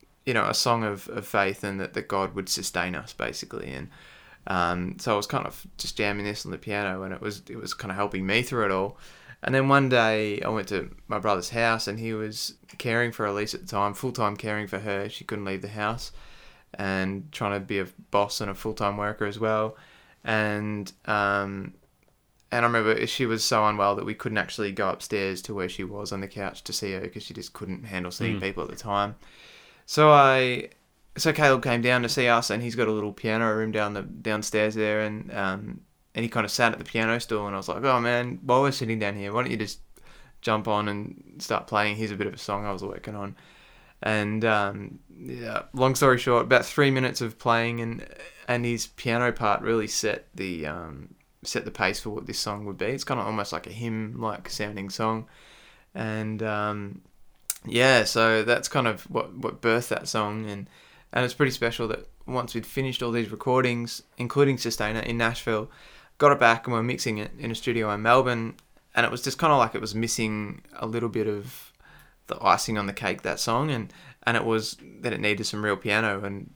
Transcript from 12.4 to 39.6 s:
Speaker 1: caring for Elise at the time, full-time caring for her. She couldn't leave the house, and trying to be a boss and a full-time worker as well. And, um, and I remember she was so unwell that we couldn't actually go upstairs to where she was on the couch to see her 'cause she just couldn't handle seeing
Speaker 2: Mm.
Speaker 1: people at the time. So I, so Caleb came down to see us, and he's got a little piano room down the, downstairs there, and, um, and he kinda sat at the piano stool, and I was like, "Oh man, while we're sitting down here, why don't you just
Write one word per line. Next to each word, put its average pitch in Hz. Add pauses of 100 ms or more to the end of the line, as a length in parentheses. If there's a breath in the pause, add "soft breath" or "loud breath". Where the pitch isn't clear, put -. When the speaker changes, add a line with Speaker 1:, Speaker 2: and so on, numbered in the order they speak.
Speaker 1:
caring 117
for 110
Elise 104
at -
the -
time, 101
full-time 110
caring 104
for 95
her. 101
She -
couldn't 104
leave 95
the 101
house, 107 (640 loud breath)
and 95
trying 101
to 101
be 98
a 92 (240)
boss 101
and 101
a 98
full-time 104
worker 104
as 101
well. 110 (480 loud breath)
And, 104 (140)
um, 101 (760)
and 120
I 120
remember 113
she 127
was 113
so 107
unwell 101
that 107
we 107
couldn't 110
actually 101
go 98
upstairs 95
to 110
where 92
she 92
was 101
on 98
the 98
couch 98
to -
see 101
her 95
'cause 104
she -
just -
couldn't 92
handle 92
seeing 101
Speaker 2:
Mm. 95
Speaker 1:
people 95
at -
the -
time. 101 (720 loud breath)
So 151
I, 131 (460)
so 160
Caleb 143
came 120
down 123
to 120
see 123
us, 117
and 107
he's 120
got 117
a 110
little 104
piano 110
room 110
down 104
the, 101
downstairs 107
there, 107
and, 107
um, 101 (340)
and 113
he 117
kinda 113
sat 113
at -
the -
piano 113
stool, 107
and 101
I 98
was 98
like, 104
"Oh 131
man, 120
while 127
we're 139
sitting 113
down 101
here, 101
why 117
don't 127
you 117
just 104 (640 loud breath)